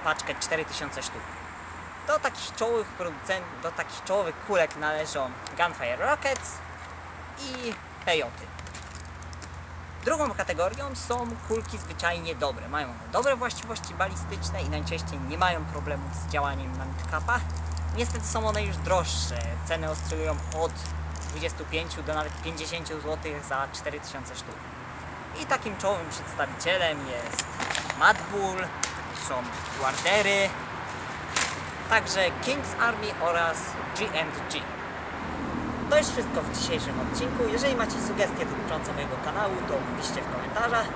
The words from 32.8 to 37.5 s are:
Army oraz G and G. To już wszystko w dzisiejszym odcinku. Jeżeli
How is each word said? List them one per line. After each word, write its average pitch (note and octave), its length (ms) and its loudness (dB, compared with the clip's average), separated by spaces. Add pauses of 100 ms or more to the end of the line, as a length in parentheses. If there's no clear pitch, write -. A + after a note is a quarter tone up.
Army A3 260 2 (140)
oraz E3 360 4 (400)
G G3 240 0
and - 300 -4
G. C#3+ 100 -2 (1300)
To D4 80 8
już D4+ 100 6
wszystko - 340 0
w - 180 -2
dzisiejszym - 400 0
odcinku. - 480 0
Jeżeli C4+ 280 4